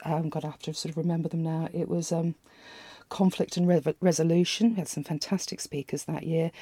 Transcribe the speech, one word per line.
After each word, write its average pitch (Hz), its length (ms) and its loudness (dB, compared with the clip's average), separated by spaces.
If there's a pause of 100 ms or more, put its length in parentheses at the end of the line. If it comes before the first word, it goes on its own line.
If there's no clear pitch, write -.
um, 156 260 -2
God, 151 160 -4
I 151 40 -6
have - 140 -12
to 180 100 -6
sort 160 180 -6
of 156 60 -6
remember 165 320 0
them 165 140 -2
now. 160 300 -2
It 175 160 -2
was, 170 220 -2
um, 165 240 0 (720)
conflict - 460 2
and 175 120 4
re-, 165 340 4
resolution. 170 680 4
We 214 60 -2
had 170 100 -2
some 147 160 -6
fantastic - 560 -4
speakers - 460 -6
that 160 180 -4
year. 165 260 2 (120)